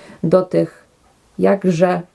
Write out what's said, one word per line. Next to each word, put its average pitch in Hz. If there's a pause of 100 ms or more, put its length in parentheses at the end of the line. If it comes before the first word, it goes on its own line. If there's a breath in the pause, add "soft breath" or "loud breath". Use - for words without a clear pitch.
(240 loud breath)
do 180
tych 165 (540)
jakże 180 (140)